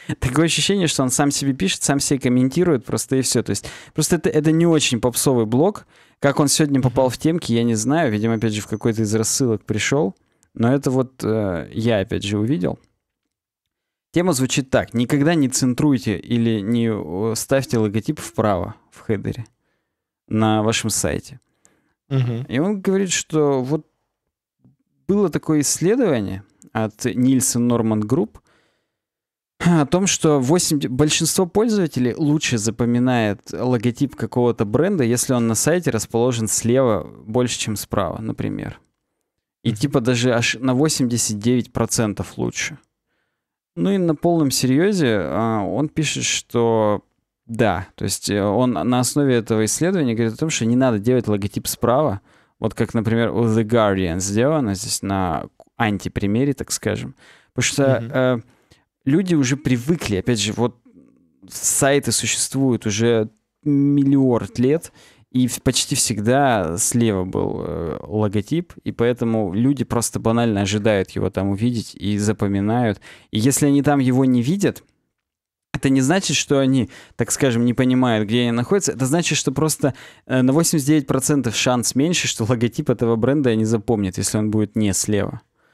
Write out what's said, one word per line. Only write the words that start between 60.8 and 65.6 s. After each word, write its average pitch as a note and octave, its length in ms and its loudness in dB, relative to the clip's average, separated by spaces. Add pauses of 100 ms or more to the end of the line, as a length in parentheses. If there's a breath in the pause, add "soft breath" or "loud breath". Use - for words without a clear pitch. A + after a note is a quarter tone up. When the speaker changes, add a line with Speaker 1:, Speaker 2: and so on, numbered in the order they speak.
Speaker 1:
сайты C#3 640 0
существуют B2+ 760 -2
уже A2+ 440 2 (340)
миллиард C#3 960 2
лет, C#3 320 0 (400 soft breath)
и B2+ 160 2
в-, - 140 -8